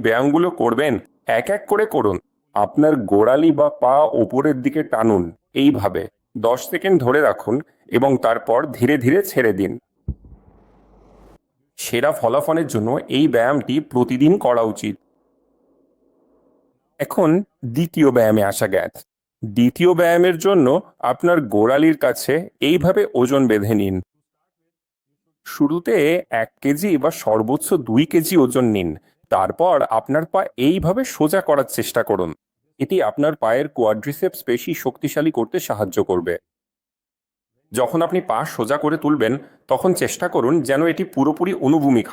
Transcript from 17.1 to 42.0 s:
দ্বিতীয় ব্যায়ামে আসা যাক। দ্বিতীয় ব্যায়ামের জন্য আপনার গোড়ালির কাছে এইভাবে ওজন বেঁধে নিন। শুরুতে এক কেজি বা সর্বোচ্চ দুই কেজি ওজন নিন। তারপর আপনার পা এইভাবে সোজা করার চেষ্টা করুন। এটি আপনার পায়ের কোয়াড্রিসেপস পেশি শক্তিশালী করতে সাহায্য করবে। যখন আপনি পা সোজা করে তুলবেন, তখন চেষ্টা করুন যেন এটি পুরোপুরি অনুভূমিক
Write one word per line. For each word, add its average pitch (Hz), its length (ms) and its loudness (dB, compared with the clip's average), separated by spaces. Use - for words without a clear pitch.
দ্বিতীয় 160 400 0
ব্যায়ামে 107 340 4
আসা 110 240 -2
যাক। 87 180 -2
দ্বিতীয় 120 480 2
ব্যায়ামের 175 440 2
জন্য 190 220 4
আপনার 175 260 0
গোড়ালির 139 500 2
কাছে 127 300 -2
এইভাবে 180 340 2
ওজন 135 300 2
বেঁধে 107 300 2
নিন। 95 160 -2
শুরুতে 170 400 -2
এক - 80 -8
কেজি 147 280 -2
বা 156 80 0
সর্বোচ্চ 110 460 -2
দুই 113 140 2
কেজি 165 220 0
ওজন 127 220 0
নিন। 87 140 -2
তারপর 151 460 0
আপনার 147 340 -2
পা 190 80 0
এইভাবে 185 360 0
সোজা 160 340 0
করার 139 280 0
চেষ্টা 117 340 -2
করুন। 90 200 -2
এটি 135 160 -2
আপনার 151 320 -2
পায়ের 123 240 0
কোয়াড্রিসেপস 123 720 -2
পেশি 123 260 -4
শক্তিশালী 147 540 -4
করতে 117 180 -4
সাহায্য 104 300 -4
করবে। 87 240 -2
যখন 127 280 0
আপনি 180 140 -2
পা 110 80 -2
সোজা 120 300 -2
করে 151 200 0
তুলবেন, 131 280 2
তখন 135 200 2
চেষ্টা 135 260 -4
করুন 143 260 0
যেন 139 120 0
এটি 180 120 -6
পুরোপুরি 156 380 0
অনুভূমিক 139 460 2